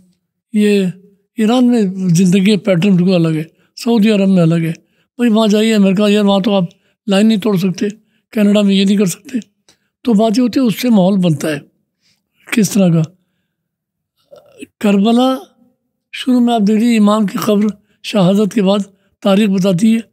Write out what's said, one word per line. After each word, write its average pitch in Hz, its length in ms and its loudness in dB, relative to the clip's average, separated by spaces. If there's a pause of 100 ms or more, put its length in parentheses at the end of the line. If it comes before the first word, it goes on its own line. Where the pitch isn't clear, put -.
(540)
یہ 208 320 0 (520)
ایران 240 300 2
میں 240 140 2 (280)
زندگی 190 460 2
کا - 20 2
پیٹرن 190 380 0
بالکل 175 300 2
الگ 160 120 -2
ہے، 151 60 -6 (320)
سعودی 226 360 0
عرب 196 180 0
میں 185 120 2
الگ 165 140 2
ہے، 165 160 -4 (460)
بھائی 240 140 0
وہاں 220 160 0
جائیے 214 280 0
امریکہ، 202 340 0
یار 208 140 0
وہاں 196 160 0
تو 202 140 -2
آپ 190 100 0 (440)
لائن 202 200 2
نہیں 220 120 0
توڑ 202 180 -2
سکتے، 190 320 -4 (420)
کینیڈا 208 300 0
میں 196 140 0
یہ 196 100 0
نہیں 196 120 0
کر 175 80 0
سکتے۔ - 320 -8 (680)
تو 240 100 -2
بات 214 240 0
یہ 254 60 2
ہوتی 247 160 -2
ہے، 262 60 0
اس 214 160 -4
سے 247 80 -2
ماحول 202 280 2
بنتا 170 340 -2
ہے 147 80 -8 (920)
کس 208 180 0
طرح 190 200 0
کا۔ 165 120 2 (1800)
کربلا 233 580 0 (760)
شروع 254 260 -2
میں 240 140 0
آپ 226 140 0
دیکھ 220 160 0
لیجیے، 240 140 2
امام 208 280 2
کی 240 120 -6
قبر 208 280 0 (380)
شہادت 196 500 0
کے 226 80 -2
بعد 196 180 0 (420)
تاریخ 202 280 2
بتاتی 196 460 0
ہے، 226 40 -2 (140)